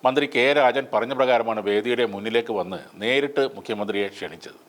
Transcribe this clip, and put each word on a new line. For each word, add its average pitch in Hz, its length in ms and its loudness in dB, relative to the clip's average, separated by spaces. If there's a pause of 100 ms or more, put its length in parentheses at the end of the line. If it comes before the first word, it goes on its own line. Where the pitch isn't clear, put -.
മന്ത്രി 139 200 2 (100)
കെ 123 100 4 (140)
രാജൻ 131 340 4
പറഞ്ഞ 120 260 0
പ്രകാരമാണ് 113 480 2
വേദിയുടെ 117 460 2
മുന്നിലേക്ക് 110 460 -2
വന്ന് 90 200 -6 (220)
നേരിട്ട് 139 420 0 (140)
മുഖ്യമന്ത്രിയെ 101 580 -4
ക്ഷണിച്ചത്. - 540 -14